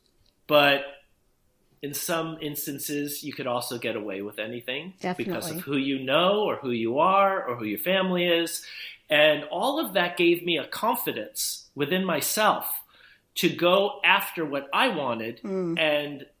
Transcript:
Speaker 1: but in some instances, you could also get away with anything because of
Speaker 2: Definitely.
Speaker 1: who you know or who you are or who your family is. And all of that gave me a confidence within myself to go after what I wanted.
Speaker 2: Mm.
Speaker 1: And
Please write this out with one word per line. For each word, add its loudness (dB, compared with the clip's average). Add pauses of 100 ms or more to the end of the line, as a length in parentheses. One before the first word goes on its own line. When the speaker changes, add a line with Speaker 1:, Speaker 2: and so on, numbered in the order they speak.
(480)
Speaker 1:
but 6 (1000)
in -6
some -4
instances, -6
you -8
could -8
also -4
get -4
away -6
with -10
anything -8
because -4
of -8
Speaker 2:
Definitely. -8
Speaker 1:
who -2
you 0
know 4
or 0
who -4
you 0
are 4
or -2
who -8
your -4
family 2
is. 0 (440)
And 6
all 0
of -4
that 0
gave 4
me 0
a -4
confidence -4
within 0
myself 2 (680)
to 2
go 2
after 2
what -4
I 4
wanted. -4
Speaker 2:
Mm. -4
Speaker 1:
And 0 (160)